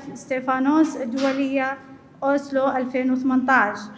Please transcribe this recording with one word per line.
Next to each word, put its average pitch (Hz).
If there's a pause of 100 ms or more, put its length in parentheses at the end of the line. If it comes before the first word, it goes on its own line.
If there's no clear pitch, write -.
(160)
ستيفانوس 262
الدولية 269 (460)
أوسلو 277 (100)
ألفين 254
وثمنتاش، 254 (200)